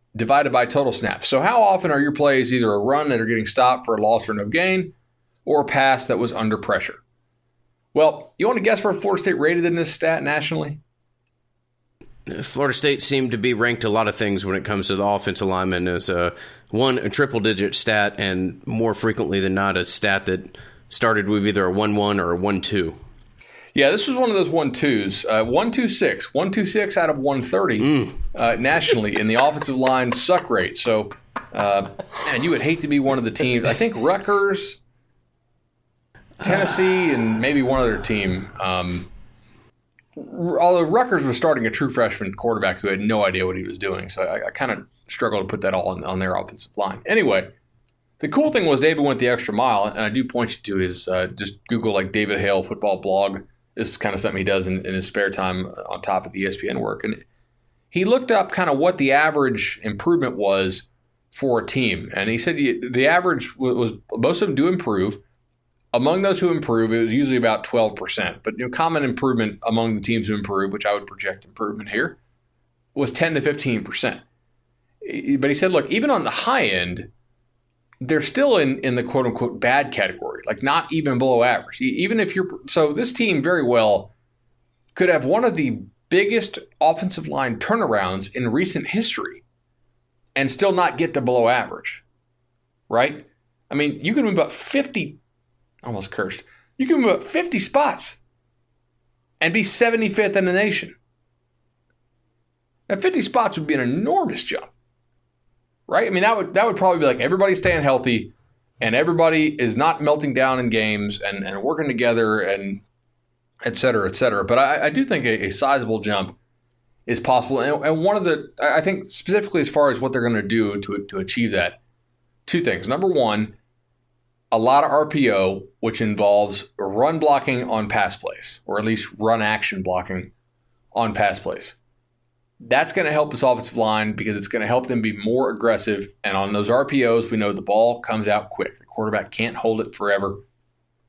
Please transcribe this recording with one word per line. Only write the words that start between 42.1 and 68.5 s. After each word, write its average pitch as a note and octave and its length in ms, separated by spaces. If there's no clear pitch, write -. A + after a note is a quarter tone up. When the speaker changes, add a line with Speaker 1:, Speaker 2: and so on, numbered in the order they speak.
Speaker 1:
quarterback G2+ 460
who G2+ 100
had G2 100
no G#2 260
idea F#2+ 200
what F#2 100
he F#2 80
was F#2+ 140
doing. F#2+ 320
So F#2 140
I, F#2 240
I - 40
kinda A#2+ 340
struggle G#2+ 320
to F#2+ 80
put G2+ 140
that F#2+ 120
all F#2 160
on, F2+ 140
on F#2+ 160
their F#2 160
offensive - 420
line. G#2 280
Anyway, B2 440
the D#3 80
cool D4 240
thing A3 140
was C#3 160
David D3+ 220
went C#3 160
the B2 100
extra A#2+ 240
mile, G#2+ 320
and G#2 160
I G#2+ 80
do B2 160
point A#2+ 320
you - 160
to F#2+ 80
his, F2+ 260
uh, F#2 200
just G2 400
Google, A2 260
like, F#2+ 180
David G#2 280
Hale G2 240
football G2+ 360
blog. G2 440
This A2 140
is - 80
kinda G2+ 200
something G2 200
he F#2+ 60
does F#2+ 240
in, F#2 180
in F#2+ 80
his F#2+ 140
spare G2+ 220
time F#2 380
on F#2+ 140
top F#2 240
of - 80
the F#2+ 80
E G2 60
S F#2+ 100
P - 120
N B1+ 100
work. - 240
And A2 200
he F3 140
looked B3+ 280
up G3 200
kinda F3 220
what E3+ 240
the C3+ 140
average C#3+ 720
improvement B2 520
was G2 540
for C3 280
a G#2+ 60
team. G2+ 480
And G2 160
he A#2 80
said E3 180
y-, C3+ 240
the B2+ 180
average E3+ 460
w-, B2+ 220
was, A2+ 180
most - 240
of G3+ 80
them C#3 60
do C#3 120
improve. G#2+ 520
Among D3 280
those G3 180
who F3+ 120
improve, A2+ 420
it A#2 80
was A2+ 100
usually C3 240
about A2+ 300
twelve A2 300
percent. F#2 480
But, A2 140